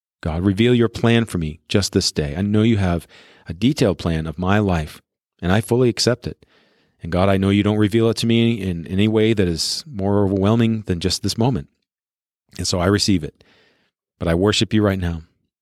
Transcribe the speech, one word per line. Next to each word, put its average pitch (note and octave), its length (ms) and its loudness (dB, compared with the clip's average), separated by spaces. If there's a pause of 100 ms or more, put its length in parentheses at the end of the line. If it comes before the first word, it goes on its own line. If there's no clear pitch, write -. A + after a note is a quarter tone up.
(220)
God, E2 220 -4
reveal G#2+ 300 4
your A#2 160 2
plan A#2 360 2
for - 120 -6
me D#2 320 -6
just - 240 0
this - 180 0
day. D2 240 -4
I F#2 60 -4
know G#2 220 0
you A2+ 140 2
have F2+ 300 -2 (400)
a E2+ 60 -10
detailed G#2+ 440 0
plan D#2+ 300 -4
of D#2+ 120 -10
my F#2+ 200 2
life, F2 420 -2 (400)
and F2 100 0
I G#2+ 100 2
fully A#2+ 280 2
accept - 380 -2
it. - 180 -14 (560)
And E2 100 -10
God, F2+ 180 2
I G2 80 2
know G2 120 0
you G2+ 140 2
don't G#2 140 0
reveal A2 320 2
it G#2+ 80 -2
to A#2 100 -2
me A#2 320 2
in F2+ 280 -6
any G2 200 0
way A2 260 2
that G2+ 140 0
is - 400 -4
more G2+ 360 0
overwhelming G#2+ 580 0
than F2+ 180 -4
just F2 220 -4
this G2+ 160 -4
moment. A2+ 320 -2 (880)
And E2+ 100 -6
so F#2 120 -2
I F2 80 0
receive G2+ 360 2
it. - 200 -14 (760)
But E2+ 100 -6
I E2 60 2
worship G2+ 400 0
you G#2+ 80 2
right G2 180 0
now. E2+ 220 -6 (400)